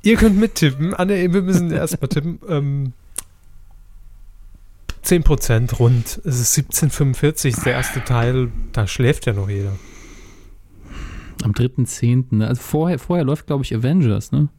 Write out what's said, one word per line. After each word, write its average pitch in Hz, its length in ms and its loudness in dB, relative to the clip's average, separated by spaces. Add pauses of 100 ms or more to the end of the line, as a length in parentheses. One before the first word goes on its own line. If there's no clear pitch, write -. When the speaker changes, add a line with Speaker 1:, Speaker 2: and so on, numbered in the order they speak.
Speaker 1:
Ihr 220 120 6
könnt 214 220 6
mittippen. 165 560 0
Ah, 180 120 -2
nee, 180 280 0
wir 196 80 2
müssen 180 300 2
erst 156 300 -2
mal 135 60 -2
tippen. 151 400 -2
Ähm, 139 460 -2 (2000)
zehn 175 220 2
Prozent 123 560 2
rund. 120 440 2
Es 127 160 -2
ist 117 140 0
siebzehn - 380 0
fünfundvierzig, 143 640 0
ist - 100 -4
der 123 80 2
erste 127 300 -4
Teil. 123 480 0 (220)
Da 107 140 0
schläft - 380 0
ja 117 80 0
noch 101 160 -4
jeder. 98 240 -4 (1700)
Speaker 2:
Am 104 100 0
dritten 123 340 0
zehnten, 123 500 0
ne? 107 100 2
Also 120 140 -2
vorher, 160 380 0
vorher 175 260 0
läuft, 143 220 -2
glaub 139 140 -2
ich, 120 140 -4
Avengers, 123 560 2
ne? 147 280 2